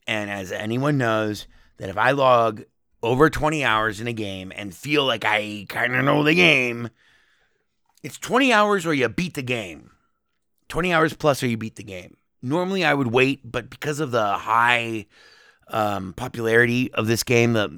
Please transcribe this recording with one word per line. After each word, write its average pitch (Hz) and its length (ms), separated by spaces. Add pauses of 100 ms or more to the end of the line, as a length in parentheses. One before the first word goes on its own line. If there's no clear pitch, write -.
And 104 240
as 98 200
anyone 127 460
knows, 110 480 (320)
that - 120
if 90 60
I 113 140
log 123 540 (400)
over 127 260
twenty 151 340
hours 110 380
in 120 60
a 120 60
game 95 420
and 101 180
feel 147 320
like 117 180
I 107 460
kinda 120 320
know 143 220
the 151 100
game, 127 560 (1120)
it's - 160
twenty 247 340
hours 208 360
or 160 80
you 127 140
beat 170 260
the 143 80
game. 113 480 (800)
Twenty 175 220
hours 160 220
plus 143 300
or 131 40
you 117 80
beat 110 200
the 104 80
game. 92 340 (240)
Normally 180 420
I 147 120
would 131 160
wait, 131 320
but 117 260
because 143 300
of 151 100
the 110 240
high, 117 720 (640)
um, 101 460
popularity 120 800
of 110 120
this 113 160
game, 117 320
the 98 240